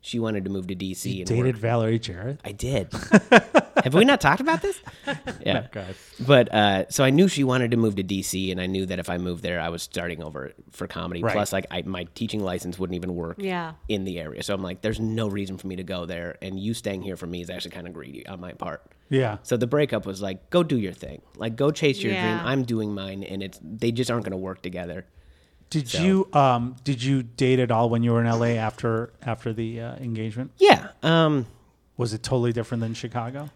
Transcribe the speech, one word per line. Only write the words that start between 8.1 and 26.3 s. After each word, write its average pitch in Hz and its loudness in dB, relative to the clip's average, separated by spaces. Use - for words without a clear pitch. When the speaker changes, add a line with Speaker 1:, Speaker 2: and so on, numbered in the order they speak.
Speaker 1:
C, 92 -2
and 90 -4
I 90 -2
knew 95 0
that 90 -4
if 85 -6
I 90 -2
moved 90 -4
there, 87 -2
I 82 -4
was 85 -8
starting 85 -6
over 71 -10
for - -10
comedy. 87 -6
Speaker 2:
Right. 107 0
Speaker 1:
Plus, 104 0
like, 98 -2
I, 87 -4
my 90 -6
teaching 107 -4
license 90 -4
wouldn't 90 -4
even 90 -6
work 85 -8
Speaker 3:
Yeah. 175 -6
Speaker 1:
in 101 -2
the 90 -6
area. 78 -10
So 101 -4
I'm 95 -4
like, 92 -8
"There's 110 -2
no 110 -2
reason 98 -4
for - -12
me 92 -6
to 92 -8
go 90 -6
there, 85 -8
and 95 -8
you 107 -2
staying 101 -6
here 92 -8
for 92 -10
me 87 -6
is 85 -10
actually 90 -10
kinda 87 -12
greedy 71 -14
on 95 -14
my 87 -12
part." 80 -8
Speaker 2:
Yeah. 123 0
Speaker 1:
So 123 -2
the 120 0
breakup 120 0
was 98 -8
like, 95 -8
"Go 175 4
do 151 0
your 92 -4
thing. - -14
Like, 113 -6
go 139 2
chase 156 2
your 190 0
Speaker 3:
Yeah. 180 0
Speaker 1:
dream. - -4
I'm 131 0
doing 110 -2
mine," 98 -8
and 98 -8
it's, 92 -12
they 110 -2
just 117 -2
aren't 117 0
gonna 95 -6
work 92 -8
together. 90 -8
Speaker 2:
Did 139 -4
Speaker 1:
So. 170 0
Speaker 2:
you, 190 4